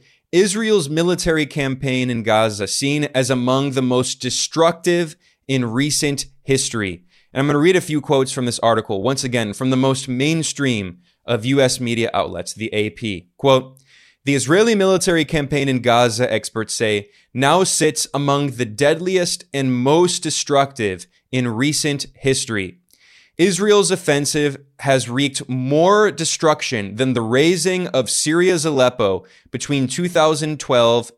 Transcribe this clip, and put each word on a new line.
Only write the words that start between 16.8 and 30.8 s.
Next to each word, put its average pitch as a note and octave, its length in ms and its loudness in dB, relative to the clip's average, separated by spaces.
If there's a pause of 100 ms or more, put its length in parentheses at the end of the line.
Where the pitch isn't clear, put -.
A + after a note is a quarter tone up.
"now C#3+ 300 2
sits D#3 500 0
among C#3+ 380 0
the A#2+ 140 -4
deadliest E3 880 0
and C3+ 200 0
most D3+ 500 2
destructive C3+ 840 -2 (240)
in B2+ 160 -2
recent C#3 680 -2
history. A#2 640 -4 (560)
Israel's G3 540 2
offensive D3 680 0 (240)
has C3+ 280 2
wreaked C#3 400 -2
more D#3+ 640 2
destruction D3 840 -2
than C3 160 0
the A#2+ 80 0
razing E3+ 640 0
of B2+ 240 -2
Syria's E3+ 520 0
Aleppo B2 600 0 (240)
between C3+ 380 -2
two F3 200 -4
thousand D#3 520 0
twelve A#2 580 2